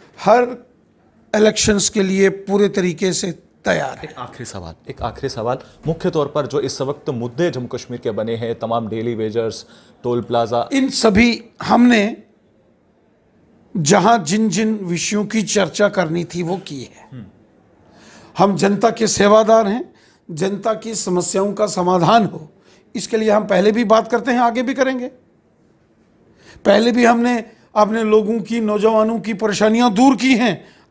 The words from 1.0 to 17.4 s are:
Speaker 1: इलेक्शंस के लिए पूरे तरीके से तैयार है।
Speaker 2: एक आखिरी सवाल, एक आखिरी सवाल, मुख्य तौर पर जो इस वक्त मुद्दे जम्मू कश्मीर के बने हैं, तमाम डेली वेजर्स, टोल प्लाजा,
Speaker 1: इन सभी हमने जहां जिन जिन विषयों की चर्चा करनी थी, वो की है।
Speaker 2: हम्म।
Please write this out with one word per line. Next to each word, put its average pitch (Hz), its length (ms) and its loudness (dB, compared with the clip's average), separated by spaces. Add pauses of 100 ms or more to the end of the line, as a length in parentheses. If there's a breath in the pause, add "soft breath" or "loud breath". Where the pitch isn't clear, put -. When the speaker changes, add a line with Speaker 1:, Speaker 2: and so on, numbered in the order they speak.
Speaker 1:
इलेक्शंस 208 560 2
के 202 140 -2
लिए 190 260 2
पूरे 196 400 0
तरीके 185 440 -2
से 180 180 -6 (340)
तैयार 147 320 -2
है। - 60 -18
Speaker 2:
एक - 140 -16
आखिरी 123 280 -14
सवाल, 85 300 -14 (140)
एक - 120 -14
आखिरी 120 280 -8
सवाल, 120 280 -4 (300 soft breath)
मुख्य 165 220 -2
तौर 156 180 -2
पर 143 200 -4
जो 139 120 -4
इस 139 220 -4
वक्त 139 280 -8
मुद्दे 135 420 -4
जम्मू 123 160 -8
कश्मीर 120 320 -12
के 117 120 -6
बने 110 240 -4
हैं, 113 240 -4
तमाम 113 280 -4
डेली 113 280 -4
वेजर्स, 110 500 -4 (380 soft breath)
टोल 120 180 -2
प्लाजा, 117 520 -2
Speaker 1:
इन 269 160 2
सभी 226 540 2 (200)
हमने 233 600 4 (1500)
जहां 190 480 4
जिन 214 260 0
जिन 220 340 -2
विषयों 180 420 -4
की 220 180 -2
चर्चा 196 460 0
करनी 175 360 -2
थी, 175 180 -6
वो 175 140 -4
की 143 260 -12
है। - 280 -20
Speaker 2:
हम्म। 123 140 -18 (1120 loud breath)